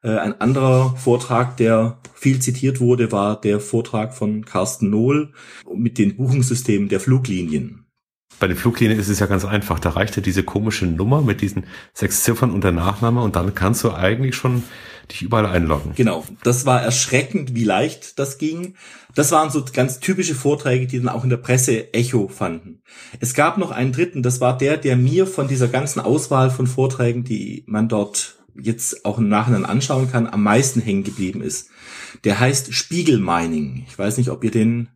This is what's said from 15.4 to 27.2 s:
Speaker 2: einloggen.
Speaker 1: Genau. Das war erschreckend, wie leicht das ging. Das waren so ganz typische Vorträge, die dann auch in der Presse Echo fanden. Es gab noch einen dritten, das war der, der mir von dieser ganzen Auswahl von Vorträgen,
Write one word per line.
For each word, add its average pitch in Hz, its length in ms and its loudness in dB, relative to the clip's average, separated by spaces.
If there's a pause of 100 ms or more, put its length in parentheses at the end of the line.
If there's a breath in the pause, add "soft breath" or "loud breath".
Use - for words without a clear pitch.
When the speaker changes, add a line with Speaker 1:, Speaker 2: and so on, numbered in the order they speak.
Speaker 2:
einloggen. 78 500 0
Speaker 1:
Genau. 92 280 0 (200)
Das 127 220 0
war 127 160 4
erschreckend, 127 760 -2
wie 117 80 0
leicht 104 560 -2
das 135 180 -4
ging. 170 380 -6 (400 loud breath)
Das 143 160 2
waren 156 180 4
so 139 140 -2 (100)
ganz 131 260 0
typische 180 360 -2
Vorträge, 127 520 0
die 127 100 -4
dann 123 120 0
auch 117 140 -4
in 127 60 2
der 120 80 2
Presse 123 560 0
Echo 120 340 0
fanden. 85 540 -8 (380 loud breath)
Es 127 140 -4
gab 165 240 2
noch 180 140 -2
einen 131 200 0
dritten, 147 320 -2
das 123 180 0
war 127 160 2
der, 139 200 2
der 135 180 0
mir 151 320 4
von 139 200 -2
dieser 127 200 2
ganzen 139 320 -2
Auswahl 131 500 2
von 127 180 0
Vorträgen, 123 560 0